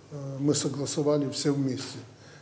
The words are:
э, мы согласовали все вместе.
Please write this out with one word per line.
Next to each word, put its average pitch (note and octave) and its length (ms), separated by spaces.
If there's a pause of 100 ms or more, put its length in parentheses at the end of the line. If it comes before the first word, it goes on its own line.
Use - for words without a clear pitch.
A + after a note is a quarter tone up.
(100)
э, C#3 300
мы C#3+ 120
согласовали C#3+ 800
все C#3+ 220
вместе. C3+ 460 (440)